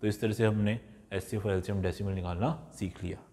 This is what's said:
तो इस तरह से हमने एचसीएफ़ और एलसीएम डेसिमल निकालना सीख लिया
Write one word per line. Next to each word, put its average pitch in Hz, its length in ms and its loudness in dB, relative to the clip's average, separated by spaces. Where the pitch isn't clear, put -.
तो 104 60 0
इस 104 140 0
तरह 110 120 2
से 113 140 4
हमने 107 320 4
एचसीएफ़ 98 320 -2
और 104 80 2
एलसीएम 95 300 0
डेसिमल 95 300 -2
निकालना 92 380 0
सीख - 280 -6
लिया 90 160 -4